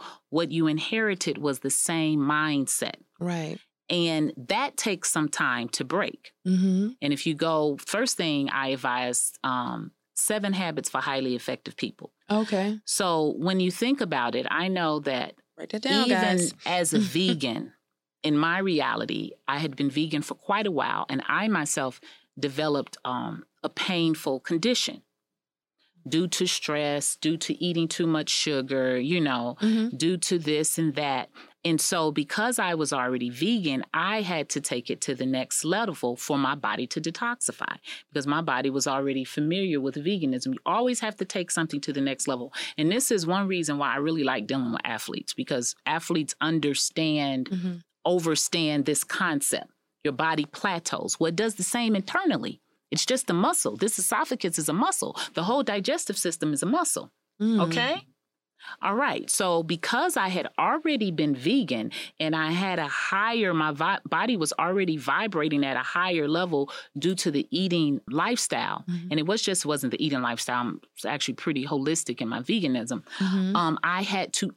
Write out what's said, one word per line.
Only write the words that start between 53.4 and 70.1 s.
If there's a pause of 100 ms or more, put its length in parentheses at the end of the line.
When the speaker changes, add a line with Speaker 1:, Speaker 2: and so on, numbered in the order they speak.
Speaker 1:
This
esophagus
is
a
muscle. (180)
The
whole
digestive
system
is
a
muscle. (300)
Speaker 2:
Mm.
Speaker 1:
Okay? (800)
All
right.
So
because
I
had (100)
already
been
vegan (300)
and
I
had
a
higher,
my
vi-,
body
was
already
vibrating
at
a
higher
level (280)
due
to
the
eating (100)
lifestyle.
Speaker 2:
Mm-hmm.
Speaker 1:
And
it
was
just,
wasn't
the
eating